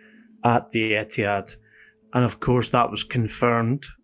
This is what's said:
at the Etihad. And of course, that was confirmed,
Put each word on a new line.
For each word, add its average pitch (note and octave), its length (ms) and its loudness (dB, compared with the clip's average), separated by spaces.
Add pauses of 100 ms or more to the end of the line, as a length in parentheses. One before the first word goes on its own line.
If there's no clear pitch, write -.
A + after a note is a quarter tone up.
(440)
at A#2+ 240 2
the A2 240 0
Etihad. G2+ 640 -2 (560)
And B2 100 2
of A#2 160 0
course, B2 300 0
that A#2+ 220 2
was G#2 120 -4
confirmed, A#2 840 0 (200)